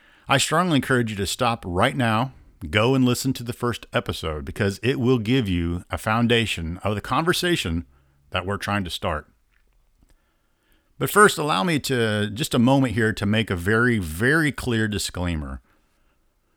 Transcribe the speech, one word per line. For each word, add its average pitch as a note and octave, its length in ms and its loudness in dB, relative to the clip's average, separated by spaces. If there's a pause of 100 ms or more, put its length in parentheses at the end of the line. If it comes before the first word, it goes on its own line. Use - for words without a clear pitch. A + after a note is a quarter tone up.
(280)
I C3 100 4
strongly E3 380 2
encourage A#2+ 340 2
you G#2 60 -8
to G2 120 -2
stop A#2 360 -2
right G2+ 320 0
now, A#2+ 360 0 (380)
go A#2 260 2
and C3 80 4
listen B2 300 2
to B2 100 -12
the A#2 80 -8
first - 400 -4
episode, D#2 520 -4
because G2 380 -4
it C3+ 160 0
will B2 200 2
give A2+ 300 0
you F2 440 -2
a F2+ 40 -2
foundation A2 840 0
of G2+ 180 -4
the G2+ 40 -6
conversation D#3+ 840 -2 (440)
that F2+ 140 -4
we're G2 120 -4
trying G2+ 260 -2
to E2+ 80 -8
start. E2 380 -4 (1700)
But C3+ 100 -2
first, G3+ 300 6
allow D#3+ 260 0
me E3 140 0
to, G#2+ 500 0
just A#2+ 240 -6
a C3+ 60 2
moment C3 340 4
here A2 220 2
to - 100 -4
make G#2+ 240 2
a G2 80 -2
very, A2+ 420 2
very B2 540 0
clear A2+ 340 -2
disclaimer. F2 760 -4 (960)